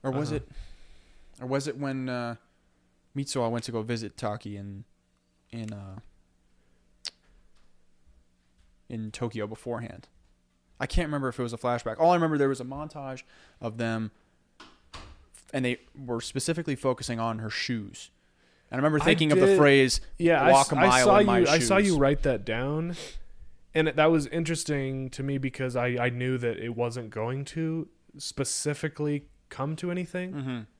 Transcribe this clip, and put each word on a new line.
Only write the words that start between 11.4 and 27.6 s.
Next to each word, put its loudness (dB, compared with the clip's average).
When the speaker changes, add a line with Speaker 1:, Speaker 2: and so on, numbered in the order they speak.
Speaker 1:
was -4
a -10
flashback. -2
All 6
I 6
remember, 2
there 4
was -4
a -10
montage -12
of -8
them, -4
and -2
they -2
were -6
specifically -4
focusing -2
on -2
her -6
shoes. -6
And -6
I 0
remember 4
Speaker 2:
I -2
Speaker 1:
thinking 6
of 6
the 8
Speaker 2:
did. 6
Speaker 1:
phrase, 6
Speaker 2:
Yeah, 4
I 8
Speaker 1:
"Walk 8
Speaker 2:
s-, -2
Speaker 1:
a 0
Speaker 2:
I 6
Speaker 1:
mile 6
Speaker 2:
saw 8
Speaker 1:
in 6
my 4
Speaker 2:
you, 6
I 6
saw 4
you 4
Speaker 1:
shoes." 4
Speaker 2:
write 4
that 0
down, -4
and 4
it, -2
that 6
was 2
interesting -4
to -8
me -2
because -4
I, 0
I 0
knew -2
that -2
it -8
wasn't -4
going -6
to -6